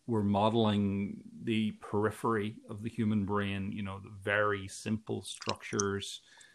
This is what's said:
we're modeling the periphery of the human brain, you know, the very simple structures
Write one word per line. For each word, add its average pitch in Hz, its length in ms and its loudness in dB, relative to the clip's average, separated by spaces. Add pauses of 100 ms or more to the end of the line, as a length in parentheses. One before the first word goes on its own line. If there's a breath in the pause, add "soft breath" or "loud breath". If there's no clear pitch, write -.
we're 110 160 2
modeling 101 920 4 (280)
the 110 360 2
periphery 107 760 0 (120)
of 104 140 -10
the 113 80 -6
human 107 340 2
brain, 98 480 -2
you 104 100 -6
know, 98 180 -6
the 104 120 -16 (100)
very 101 460 2
simple 107 540 -4
structures - 960 -4 (340 soft breath)